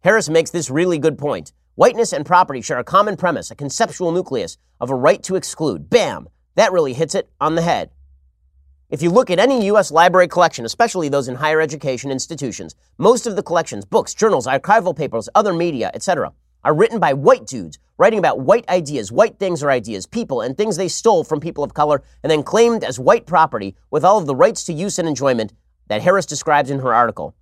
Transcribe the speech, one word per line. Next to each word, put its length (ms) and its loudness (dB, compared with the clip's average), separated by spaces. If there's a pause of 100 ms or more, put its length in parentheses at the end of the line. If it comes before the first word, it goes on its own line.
Harris 240 4
makes 240 0
this 180 -4
really 260 0
good 220 -2
point. 340 -6 (220)
"Whiteness 380 2
and 120 -6
property 360 2
share 180 -6
a 60 -6
common 320 0
premise, 340 -4
a 60 -20
conceptual 560 -4
nucleus 440 -4 (240)
of 80 -6
a 60 -2
right 300 2
to 100 -4
exclude." 560 -6
Bam! 380 0 (260)
That 180 2
really 200 -2
hits 240 -4
it 140 -6 (100)
on 160 0
the 60 0
head. 280 -2 (1000)
If 120 -6
you 80 2
look 180 4
at 120 2
any 260 2
U 100 2
S 140 2
library 380 4
collection, 360 0
especially 440 -2
those 180 -2
in 100 -8
higher 240 0
education 520 -4
institutions, 640 -8 (200)
most 300 4
of 80 -6
the 80 -4
collections, 420 -4
books, 300 -4
journals, 320 0
archival 480 0
papers, 400 -6
other 180 2
media, 420 -2
et 100 -10
cetera, 280 -2 (300)
are 120 2
written 240 2
by 160 2
white 320 2
dudes, 320 -10 (180)
writing 220 4
about 220 0
white 280 2
ideas, 420 -4
white 280 2
things 240 -4
or 80 0
ideas, 360 -4
people, 360 -6
and 160 -6
things 180 -2
they 120 -4
stole 360 2
from 160 -4
people 240 -6
of 80 -10
color 300 0 (200)
and 80 -2
then 120 2
claimed 420 2
as 140 -8
white 260 4
property 500 0 (160)
with 140 0
all 140 6
of 80 -2
the 100 -2
rights 280 2
to 100 -6
use 240 -6
and 100 -2
enjoyment 460 -2 (320)
that 160 -4
Harris 240 2
describes 420 0
in 120 -4
her 120 0
article. 500 0